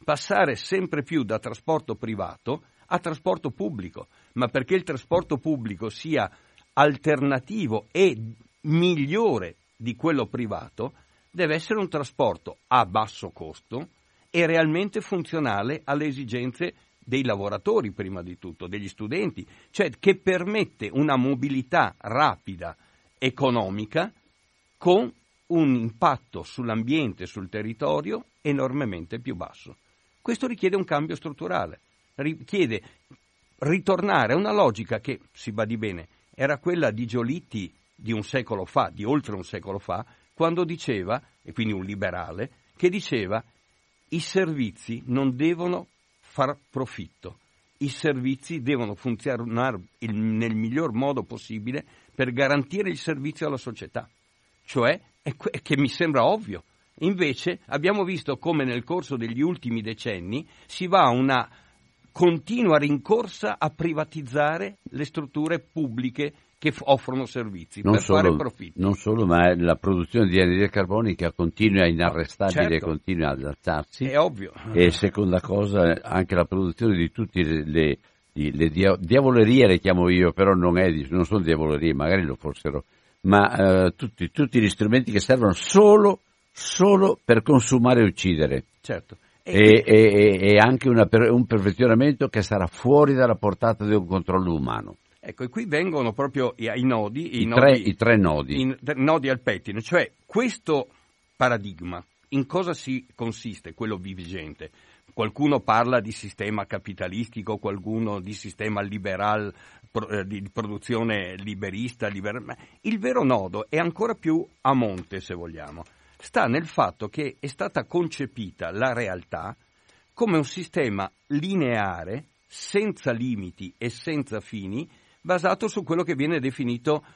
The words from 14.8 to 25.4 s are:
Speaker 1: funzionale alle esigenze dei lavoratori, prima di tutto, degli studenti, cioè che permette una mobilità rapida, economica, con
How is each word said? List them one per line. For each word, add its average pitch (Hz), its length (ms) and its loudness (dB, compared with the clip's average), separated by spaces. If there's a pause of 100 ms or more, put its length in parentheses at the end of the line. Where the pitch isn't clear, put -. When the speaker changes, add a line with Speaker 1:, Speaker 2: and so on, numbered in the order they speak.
Speaker 1:
funzionale 147 840 -4
alle 147 240 -4
esigenze 127 640 -6 (240)
dei 131 260 -4
lavoratori, 104 680 -2
prima 95 300 -10
di 90 160 -14
tutto, 90 300 -14
degli 101 200 -10
studenti, 127 600 -8 (220)
cioè 185 200 -2 (100)
che 196 160 4
permette 185 760 -4
una 139 240 2
mobilità 131 800 -2
rapida, 107 800 -4 (420)
economica, 120 920 -2 (640)
con 208 340 2 (360)